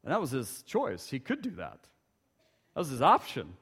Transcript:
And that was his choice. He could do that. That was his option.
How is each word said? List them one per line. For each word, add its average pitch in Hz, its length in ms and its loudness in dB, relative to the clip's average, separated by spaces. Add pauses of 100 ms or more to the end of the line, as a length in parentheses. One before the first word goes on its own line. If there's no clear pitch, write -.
And 139 100 -4
that 220 80 2
was 151 100 -4
his 123 320 -6
choice. 208 460 -2
He 131 120 -4
could 294 200 -4
do 254 100 -6
that. 87 280 -10 (960)
That - 60 -2
was 170 80 0
his 127 140 -2
option. 139 580 4